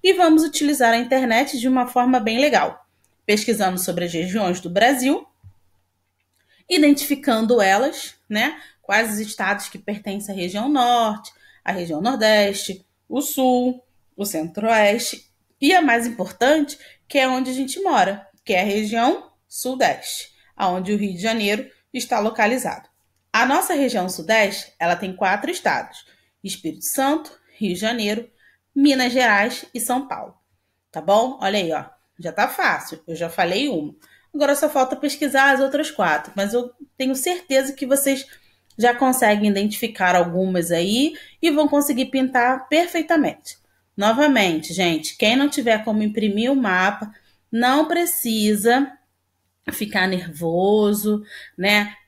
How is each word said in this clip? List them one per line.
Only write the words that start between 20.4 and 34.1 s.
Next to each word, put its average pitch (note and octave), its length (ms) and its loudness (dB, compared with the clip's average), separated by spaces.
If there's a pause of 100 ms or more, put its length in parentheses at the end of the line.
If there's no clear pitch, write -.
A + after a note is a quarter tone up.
aonde F#3 360 -2
o G#3 40 0
Rio G3 180 -4
de E3+ 60 -12
Janeiro A3 480 -2 (240)
está B3 280 -2
localizado. A3 680 -2 (440)
A A3+ 120 2
nossa E4 300 0
região A3 340 0
sudeste, G3 680 -2
ela E3+ 160 0
tem F#3 180 -8
quatro G#3 380 -2
estados: - 560 -4 (380)
Espírito F#3 400 -10
Santo, C#4+ 520 -2 (200)
Rio F#3 180 -4
de F3+ 60 -8
Janeiro, A3 500 -4 (420)
Minas C4 400 4
Gerais A#3 520 2 (100)
e A#3 60 -8
São B3+ 260 -2
Paulo. - 300 -12 (560)
Tá D#3+ 80 -8
bom? A3 420 2
Olha G3+ 160 -2
aí, E3 140 -2
ó, D3 120 -4 (320)
já E3 140 -10
tá G3+ 160 0
fácil, A#3 640 -4
eu E3 80 -10
já E3 120 -4
falei F#3+ 400 -2
uma. D3+ 240 -6 (400)